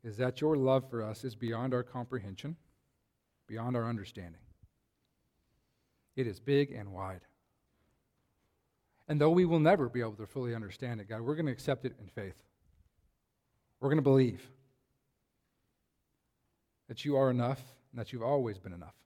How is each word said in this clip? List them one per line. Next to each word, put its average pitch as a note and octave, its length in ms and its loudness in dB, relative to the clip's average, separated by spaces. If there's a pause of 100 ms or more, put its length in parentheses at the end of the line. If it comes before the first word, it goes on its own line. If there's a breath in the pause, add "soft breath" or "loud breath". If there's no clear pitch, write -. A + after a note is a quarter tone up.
is G#2+ 160 -12
that B2+ 220 -2
your D#3 160 2
love C3 340 4
for A2+ 140 -6
us A2 220 -8
is A#2 100 -8
beyond A#2+ 380 -2
our B2 100 0
comprehension, B2 720 -8 (920)
beyond A#2 280 -4
our A#2 120 0
understanding. F#2+ 540 -8 (1700)
It C3 100 -2
is G#2 140 -6
big C#3 320 2
and G2+ 220 -12
wide. F#2+ 280 -8 (1900)
And D3+ 100 0
though D3+ 120 6
we F3+ 120 6
will E3 160 4
never D3+ 300 6
be A#2+ 100 -4
able A2+ 160 -4
to G#2+ 100 -12
fully A#2+ 300 -6
understand A2+ 460 -8
it, G2+ 80 -16
God, A2 120 -8
we're C#3 140 -2
gonna D#3 160 -2
accept - 320 -4
it B2+ 160 -8
in G2 80 -18
faith. G2 340 -12 (1400)
We're C#3 80 0
gonna D3+ 120 4
believe C3 520 4 (2250)
that - 180 -12
you C#3+ 120 2
are C3+ 120 6
enough B2 320 0 (300)
and A#2+ 80 -12
that - 140 -10
you've A#2 100 -8
always B2 340 0
been F#2 160 -14
enough. F2 220 -16 (100)